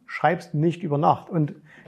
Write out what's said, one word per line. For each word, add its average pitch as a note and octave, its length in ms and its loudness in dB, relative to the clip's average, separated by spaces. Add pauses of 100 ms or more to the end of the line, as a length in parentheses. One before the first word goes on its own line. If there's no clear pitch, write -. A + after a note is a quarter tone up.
schreibst - 480 -2
du D3+ 40 0
nicht E3 240 0
über C#3+ 160 -2
Nacht. D#3 320 2
Und D#3 240 -2 (340)